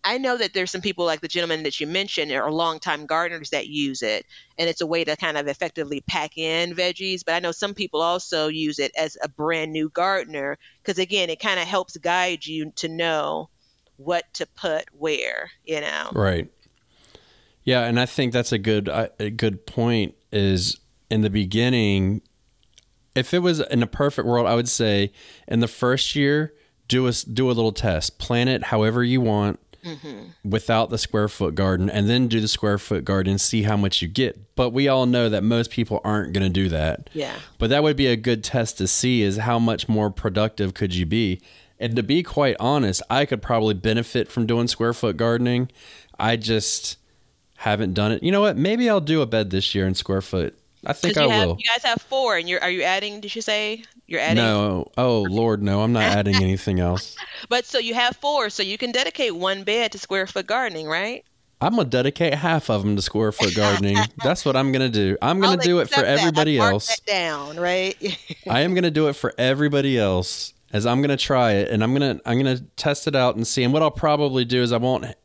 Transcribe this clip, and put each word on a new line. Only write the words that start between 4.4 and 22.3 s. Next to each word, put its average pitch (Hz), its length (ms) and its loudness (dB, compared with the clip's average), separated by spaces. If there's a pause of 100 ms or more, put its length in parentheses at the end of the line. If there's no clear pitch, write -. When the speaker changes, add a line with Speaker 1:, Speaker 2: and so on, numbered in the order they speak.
Speaker 1:
and 170 120 -2
it's 165 120 -6
a 170 60 -2
way 170 160 -2
to 151 140 -2
kind 156 200 -4
of 143 120 -4
effectively 147 580 -6
pack 156 320 -6
in 165 380 -4
veggies. 180 500 -4
But 165 80 0
I 175 60 0
know 175 100 -4
some 202 240 -6
people 185 260 -4
also 165 460 -2
use 156 320 -4
it 139 180 -4
as 156 240 -4
a 143 80 -6
brand 156 440 -4
new 156 180 -4
gardener, 156 680 -4 (260)
'cause 180 140 -4
again, 185 300 0
it 160 120 -6
kinda 185 240 -2
helps 185 320 -4
guide 175 500 -2
you 156 300 -8
to 165 120 -6
know 160 640 -4 (460)
what 165 380 -4
to 175 120 -8
put 160 460 -6
where, 143 580 -6 (140)
you 156 160 -4
know? 151 320 -6
Speaker 2:
Right. 92 400 0 (1120)
Yeah, 123 180 2
and 117 160 2
I 123 80 2
think 123 260 -2
that's 120 200 0
a 113 60 0
good, 104 300 0
uh, 104 200 -2 (100)
a 104 120 -4
good 110 360 -2
point 117 480 0 (160)
is 98 480 0 (320)
in 110 120 2
the 107 80 2
beginning, 104 920 2 (920)